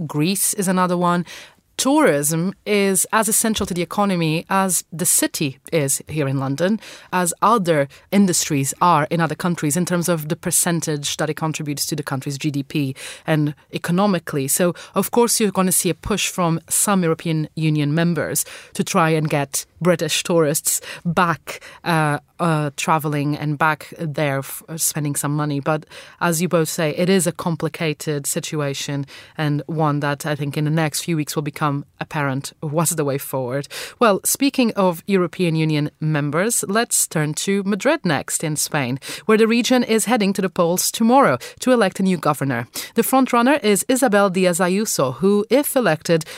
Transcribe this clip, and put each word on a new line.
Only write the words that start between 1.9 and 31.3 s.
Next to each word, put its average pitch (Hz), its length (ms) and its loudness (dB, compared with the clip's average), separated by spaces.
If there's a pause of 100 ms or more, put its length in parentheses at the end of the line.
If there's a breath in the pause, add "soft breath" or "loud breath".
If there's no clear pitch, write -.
is 196 480 2
as 214 160 2
essential 220 380 0
to 190 80 -4
the 175 80 -2
economy 170 680 0
as 190 420 0
the 170 140 -4
city 165 540 0 (160)
is 139 340 0
here 151 180 -2
in 135 120 0
London, 143 420 0 (320 loud breath)
as 180 300 0
other 170 440 4 (240 loud breath)
industries 165 680 2
are 165 300 4
in 165 100 0
other 151 140 0
countries 160 420 -2
in 180 80 0
terms 175 240 -2
of 156 220 -2
the 165 60 -2
percentage 160 840 -2
that 156 100 0
it 151 60 -2
contributes 147 500 -4
to - 100 -6
the 147 80 -6
country's 139 360 -6
G 156 120 -2
D 139 120 -4
P 135 340 -2 (300 loud breath)
and 151 280 2 (200)
economically. 170 760 0
So, 175 260 2 (200 loud breath)
of - 160 0
course, 233 280 2
you're 202 140 0
gonna 185 180 2
see 175 200 0
a 151 40 0
push - 360 -4
from 165 300 0 (100)
some 190 320 0
European 160 440 0 (100)
Union 151 380 0
members 160 520 0 (260 loud breath)
to - 100 -4
try 170 280 2
and 156 180 0
get 143 380 -2 (140)
British 165 420 0
tourists 165 580 0 (240 loud breath)
back, 170 560 0 (240 loud breath)
uh, 156 340 2 (200)
uh, 156 380 0
travelling 147 600 0
and 147 220 -4
back 156 400 0
there 147 400 -2
f-, - 300 -10
uh, 160 80 -10
spending 147 400 -4
some 147 180 -2
money. 147 260 -2
But 156 260 -2 (340 loud breath)
as 170 220 0
you 180 60 0
both 160 200 2
say, 156 280 -2
it 175 120 0
is 185 180 4
a 170 60 -2
complicated 151 920 -4
situation 143 800 -4 (300 loud breath)
and 147 300 0
one 151 340 0
that 143 260 -4
I 151 80 -2
think 143 220 -4
in 151 80 0
the 147 60 0
next 156 320 0
few 170 140 -2
weeks 151 180 -4